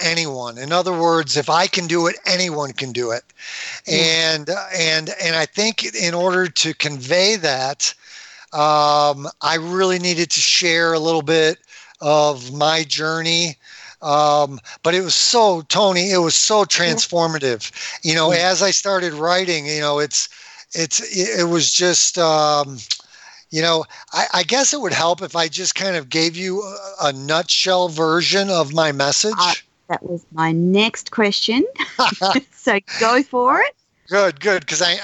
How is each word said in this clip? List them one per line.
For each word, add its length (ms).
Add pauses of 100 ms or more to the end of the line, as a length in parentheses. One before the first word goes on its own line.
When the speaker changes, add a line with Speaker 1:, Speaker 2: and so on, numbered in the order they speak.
Speaker 1:
anyone. 540
In 160
other 260
words, 380
if 140
I 160
can 200
do 200
it, 180
anyone 480
can 200
do 180
it. 120 (640)
Speaker 2:
Yeah. 100
Speaker 1:
And, 540
uh, 140 (100)
and, 360 (120)
and 140
I 80
think 400 (100)
in 200
order 340
to 260
convey 600
that, 560 (600)
um, 760 (140)
I 180
really 380
needed 320
to 100
share 540
a 40
little 240
bit 360 (420)
of 540
my 300
journey. 720 (440)
Um, 600 (240)
but 100
it 80
was 120
so, 480
Tony, 500
it 60
was 180
so 280
transformative. 1080 (320)
You 120
know, 180
Speaker 2:
Yeah. 160
Speaker 1:
as 140
I 80
started 420
writing, 540
you 140
know, 180
it's, 300 (440)
it's, 280
it, 400
it 40
was 280
just, 440
um, 600 (720)
you 100
know, 240 (280)
I, 220
I 100
guess 280
it 80
would 120
help 280
if 140
I 140
just 260
kind 220
of 120
gave 280
you 260
a, 460
a 40
nutshell 760
version 600
of 220
my 200
message. 440
Speaker 2:
Uh, 180 (340)
that 140
was 300
my 200
next 580
question. 540 (340)
<laughs> 80 (160)
Speaker 1:
<laughs> 180 (120)
Speaker 2:
So 260 (220)
go 220
for 380
it. 140 (360)
Speaker 1:
Good, 300
good, 260
'cause 140
I, 240